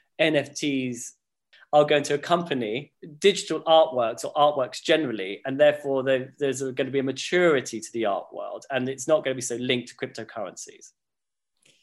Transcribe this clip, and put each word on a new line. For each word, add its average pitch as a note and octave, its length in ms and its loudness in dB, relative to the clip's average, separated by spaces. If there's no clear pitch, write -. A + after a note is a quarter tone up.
N D#3 160 4
F C3+ 180 -2
Ts B2+ 600 -4
are D3+ 100 8
going D3 200 4
to D3 100 -2
accompany C#3+ 800 -2
digital F3+ 420 2
artworks B2+ 640 4
or C#3 100 -8
artworks C#3+ 480 0
generally. A2+ 640 0
And C3+ 140 -2
therefore, C#3 440 4
there, B2+ 360 -2
there's C3+ 220 -2
a, C3+ 100 -4
gonna C3 200 -4
be C#3 80 -2
a C3+ 40 0
maturity C3+ 800 0
to - 100 -14
the A#2 140 -2
art G2 260 -2
world. G2+ 400 -12
And B2+ 160 -2
it's C3+ 220 -8
not D3+ 160 2
gonna C3 100 -2
be B2+ 60 -8
so A#2+ 140 -6
linked B2 340 -2
to - 60 -20
cryptocurrencies. - 960 -12